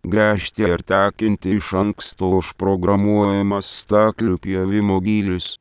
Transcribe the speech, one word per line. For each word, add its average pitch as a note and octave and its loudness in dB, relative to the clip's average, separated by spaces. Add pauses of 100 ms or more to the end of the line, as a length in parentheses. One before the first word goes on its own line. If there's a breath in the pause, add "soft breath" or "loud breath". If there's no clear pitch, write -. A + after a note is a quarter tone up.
gręžti G#2+ 0
ar F2 2
tekinti. G2 0
Iš - -8 (120)
anksto G2 -2
užprogramuojamas G2 0 (140)
staklių G#2 0
pjovimo F#2+ 0
gylis. F#2+ -2